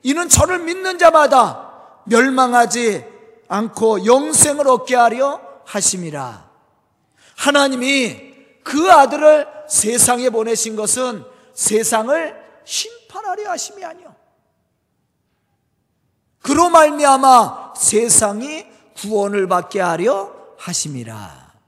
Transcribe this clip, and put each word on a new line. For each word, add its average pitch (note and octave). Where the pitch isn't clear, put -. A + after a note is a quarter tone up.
이는 D#4
저를 F4
믿는 F4+
자마다 C#4
멸망하지 A#3+
않고 G#3
영생을 C#4+
얻게 B3
하려 B3
하심이라." D3+
하나님이 C4
그 E4+
아들을 D4
세상에 A#3+
보내신 A3
것은 G#3+
세상을 A#3
심판하려 G#4
하심이 F#4+
아니요 E4+
그로 E4
말미암아 C#4
세상이 A#3
구원을 G3+
받게 F3+
하려 F#3
하심이라. A2